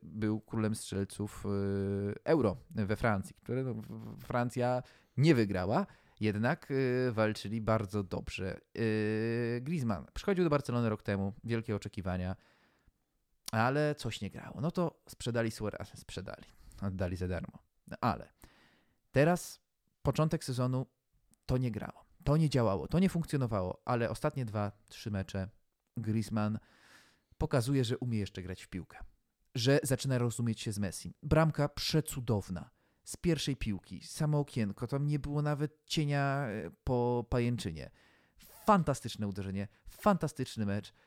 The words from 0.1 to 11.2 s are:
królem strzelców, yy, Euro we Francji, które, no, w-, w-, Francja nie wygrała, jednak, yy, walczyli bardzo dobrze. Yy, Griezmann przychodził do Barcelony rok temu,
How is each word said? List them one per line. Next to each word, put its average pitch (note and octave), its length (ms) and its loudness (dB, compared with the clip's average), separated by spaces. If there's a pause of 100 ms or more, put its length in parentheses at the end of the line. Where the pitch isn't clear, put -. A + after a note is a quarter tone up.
królem A2 340 0
strzelców, - 680 -6
yy, G2 760 -2
Euro B2+ 340 4 (120)
we G#2+ 260 0
Francji, G2+ 480 0
które, B2+ 200 -4
no, B2+ 100 -4
w-, A2 80 -8 (360)
w-, B2+ 60 -16
Francja B2 600 0 (340)
nie D3 180 8
wygrała, G#2 500 2 (340)
jednak, G#2+ 480 0 (380)
yy, B2 60 0
walczyli G#2+ 500 0
bardzo G#2 420 2
dobrze. - 560 -6 (160)
Yy, A2+ 840 0
Griezmann B2+ 520 -2
przychodził F#3 300 0
do E3 60 4
Barcelony A#2+ 400 2
rok G#2+ 140 -2
temu, G2 300 0 (100)